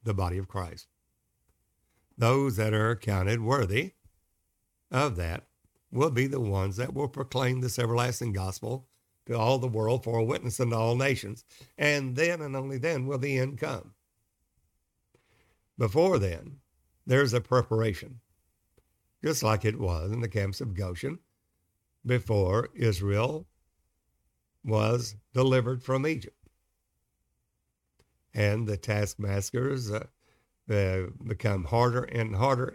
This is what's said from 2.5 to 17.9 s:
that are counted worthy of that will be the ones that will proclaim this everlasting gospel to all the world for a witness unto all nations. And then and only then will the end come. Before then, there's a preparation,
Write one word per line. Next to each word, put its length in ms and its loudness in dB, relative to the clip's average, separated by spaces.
that 180 2
are 220 2
counted 440 0
worthy 520 0
of 260 2
that 300 -4
will 200 2
be 160 2
the 140 -2
ones 360 0
that 160 -4
will 140 -2
proclaim 540 -2
this 180 -4
everlasting 540 0
gospel 560 -4
to 120 -2
all 200 4
the 100 -2
world 340 2
for 160 -2
a 60 4
witness 340 -2
unto 160 2
all 220 2
nations. 480 -2
And 380 0
then 240 2
and 160 -6
only 220 -6
then 280 -2
will 120 -2
the 200 0
end 200 -2
come. 360 -6
Before 400 4
then, 380 -4
there's 260 4
a 80 2
preparation, 800 0